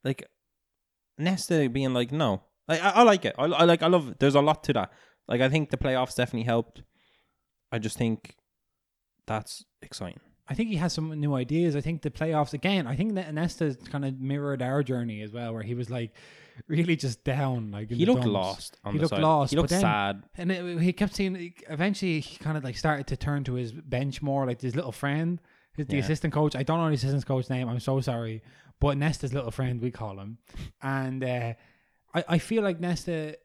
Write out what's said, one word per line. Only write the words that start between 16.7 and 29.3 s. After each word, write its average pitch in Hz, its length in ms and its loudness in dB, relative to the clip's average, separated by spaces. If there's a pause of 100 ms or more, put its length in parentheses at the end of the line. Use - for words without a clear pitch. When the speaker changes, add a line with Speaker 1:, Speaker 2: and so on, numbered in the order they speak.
Speaker 2:
just 127 280 -4
down. 127 460 0
Like, 104 200 -8
in 120 60 -2
Speaker 1:
He 160 80 4
Speaker 2:
the 226 80 6
Speaker 1:
looked 254 120 4
Speaker 2:
dumps. 107 100 4
Speaker 1:
lost 95 500 -4
on 101 80 -4
Speaker 2:
He 151 60 0
Speaker 1:
the 147 60 2
Speaker 2:
looked 147 100 0
Speaker 1:
side. 98 80 2
Speaker 2:
lost, 156 280 6
Speaker 1:
He 143 60 2
Speaker 2:
but 165 60 6
Speaker 1:
looked 147 80 2
Speaker 2:
then 175 100 4
Speaker 1:
sad. 101 420 2 (140)
Speaker 2:
And 180 160 -2
it, 175 280 -4
he 175 120 4
kept 202 220 0
seeing, 185 400 -4 (160)
eventually 175 500 0
he - 160 -12
kind 151 220 -4
of, 143 60 -6
like, 123 120 -6
started 147 300 0
to 135 100 -2
turn 143 280 -2
to 127 100 -4
his 123 180 -4
bench 135 480 -4
more, 139 260 0
like, 120 140 -4
his 123 160 -2
little 135 160 -4
friend, 160 460 0 (360)
his, 147 120 -4
the 143 100 -2
Speaker 1:
Yeah. 135 60 2
Speaker 2:
assistant 151 300 0
coach. 151 240 2
I 147 60 -2
don't 160 180 2
know 165 80 2
the 151 60 4
assistant 139 320 0
coach's 131 240 0
name. 127 180 -2
I'm 123 120 -2
so 135 200 0
sorry. 117 420 -4 (380)
But 143 160 4
Nesta's 143 380 -2